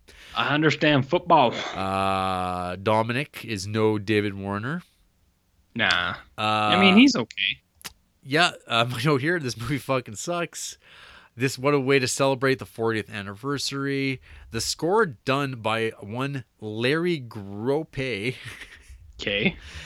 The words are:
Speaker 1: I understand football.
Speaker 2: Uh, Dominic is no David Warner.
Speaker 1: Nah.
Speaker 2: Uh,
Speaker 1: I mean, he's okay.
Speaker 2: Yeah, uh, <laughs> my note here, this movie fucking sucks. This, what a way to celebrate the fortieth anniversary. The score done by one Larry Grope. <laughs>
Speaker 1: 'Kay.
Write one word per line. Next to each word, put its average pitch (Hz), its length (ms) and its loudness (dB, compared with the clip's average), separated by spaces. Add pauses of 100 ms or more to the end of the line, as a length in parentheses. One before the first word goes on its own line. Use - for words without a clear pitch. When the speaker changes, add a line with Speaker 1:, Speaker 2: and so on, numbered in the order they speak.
(360)
Speaker 1:
I 127 200 2
understand 147 520 4
football. 170 460 4 (220)
Speaker 2:
Uh, 95 1040 0
Dominic 113 640 0
is 104 220 -6
no 107 320 2
David 104 340 0
Warner. 101 480 -6 (960)
Speaker 1:
Nah. 90 400 0 (220)
Speaker 2:
Uh, 110 40 -6
Speaker 1:
I 107 380 2
mean, 190 180 8
he's 262 180 8
okay. 104 440 -6 (640)
Speaker 2:
Yeah, 151 280 2 (160)
uh, 117 180 2
<laughs> 123 40 -2
my 120 140 -6
note 147 180 4
here, 170 180 0
this 120 180 -6
movie 117 200 -4
fucking 120 380 -4
sucks. - 640 -8 (580)
This, 131 240 -2
what 139 140 2
a 143 60 4
way 135 200 4
to 127 80 2
celebrate 135 520 2
the 123 60 -10
fortieth 113 440 -2
anniversary. 135 1120 -6 (300)
The 113 100 -4
score 196 440 0
done 135 500 -2
by 113 440 -2
one 127 460 -6 (160)
Larry 139 580 -2
Grope. 113 760 -6
<laughs> - 1200 -8
Speaker 1:
'Kay. 104 380 -2 (300)